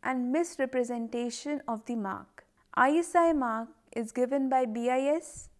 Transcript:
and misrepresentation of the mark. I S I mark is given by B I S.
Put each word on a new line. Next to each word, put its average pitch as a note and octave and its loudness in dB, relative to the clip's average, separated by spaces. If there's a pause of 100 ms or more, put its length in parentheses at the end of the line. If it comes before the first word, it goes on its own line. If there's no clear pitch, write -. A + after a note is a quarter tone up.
and B3+ -2
misrepresentation B3 -2
of A3 -6
the A#3 -4
mark. - -8 (280)
I C#4 4
S E4+ 0
I E4+ 6
mark A#3 0 (260)
is A3+ -6
given C4 0
by C4 4
B A#3 -2
I B3+ 2
S. D4 -2 (100)